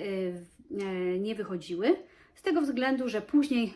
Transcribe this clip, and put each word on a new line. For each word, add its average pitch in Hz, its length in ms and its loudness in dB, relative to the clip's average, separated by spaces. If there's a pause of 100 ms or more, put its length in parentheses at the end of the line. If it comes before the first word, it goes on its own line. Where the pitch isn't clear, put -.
(320)
w-, 175 140 -12 (360)
e, 185 360 -2
nie 208 160 -2
wychodziły. 190 640 0 (380)
Z - 80 -20
tego 330 200 2
względu, 262 460 0
że 214 140 -2
później 240 540 2